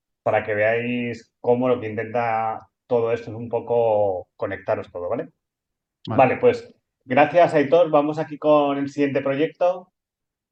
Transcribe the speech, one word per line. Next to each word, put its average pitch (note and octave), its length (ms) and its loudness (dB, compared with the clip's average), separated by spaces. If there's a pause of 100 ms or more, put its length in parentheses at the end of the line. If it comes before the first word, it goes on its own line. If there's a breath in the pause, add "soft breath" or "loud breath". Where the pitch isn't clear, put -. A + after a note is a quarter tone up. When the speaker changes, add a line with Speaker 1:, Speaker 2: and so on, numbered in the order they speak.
(220)
Speaker 1:
para G#2+ 200 0
que G#2+ 120 -6
veáis A#2+ 840 -4
cómo B2 280 0
lo A#2+ 100 2
que A2 100 -8
intenta A2+ 800 -4 (200)
todo A#2 240 0
esto A#2 180 -6
es A2 60 -12
un A#2+ 120 -12
poco G#2+ 880 0
conectaros G2+ 540 -6
todo, F2 180 -10
¿vale? B2 220 -6 (760)
Speaker 2:
Vale. A2+ 120 0
Speaker 1:
Vale, B2+ 180 4
pues - 380 0 (300)
gracias, D3+ 500 4
Aitor. D#3 360 4
Vamos D3+ 280 0
aquí D3+ 180 -8
con C#3+ 420 2
el C#3 100 -4
siguiente C#3 340 -2
proyecto. F3 720 -2 (580)